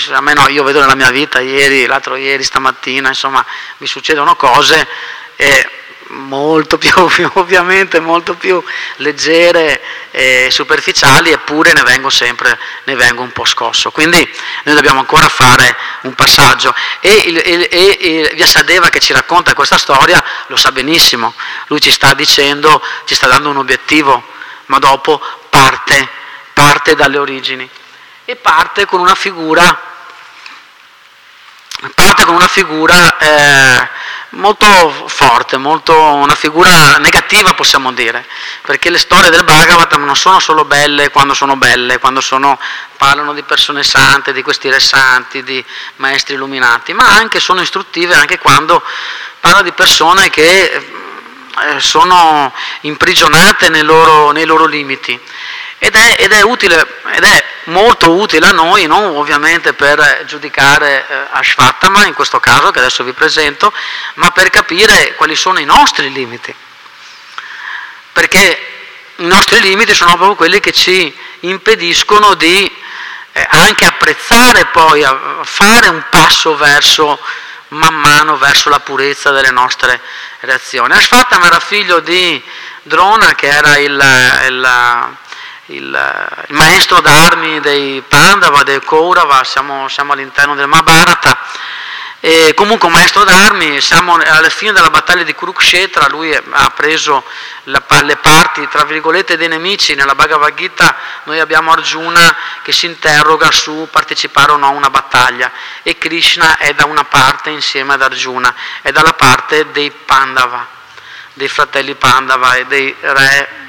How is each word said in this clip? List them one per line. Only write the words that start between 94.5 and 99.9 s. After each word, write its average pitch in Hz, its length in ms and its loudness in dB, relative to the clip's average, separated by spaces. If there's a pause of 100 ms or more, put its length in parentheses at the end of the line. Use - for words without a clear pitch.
della 175 180 2
battaglia 170 340 0
di 151 100 -6
Kurukshetra, 180 760 -2
lui 151 260 -4
ha 135 360 -2
preso 151 540 -2 (400)
la 139 180 -4
pa-, 147 200 0
le 143 140 -2
parti, 151 540 0
tra 147 160 -2
virgolette, 160 500 -2
dei 165 140 -4
nemici. 165 440 -4